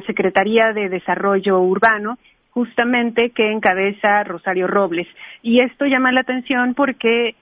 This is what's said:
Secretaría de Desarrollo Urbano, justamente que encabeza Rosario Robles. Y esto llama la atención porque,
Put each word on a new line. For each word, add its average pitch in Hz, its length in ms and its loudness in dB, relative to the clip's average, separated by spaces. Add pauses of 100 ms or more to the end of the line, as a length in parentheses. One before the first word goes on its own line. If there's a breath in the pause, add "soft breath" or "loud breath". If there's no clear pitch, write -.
Secretaría 208 640 2
de 208 160 -4
Desarrollo 190 720 0
Urbano, 208 580 0 (340 soft breath)
justamente 240 800 0
que 220 220 -2
encabeza 202 720 0
Rosario 185 440 -4
Robles. 180 400 -2 (360 loud breath)
Y 233 180 4
esto 262 240 -2
llama 262 260 2
la 254 100 2
atención 254 520 -2
porque, 240 680 0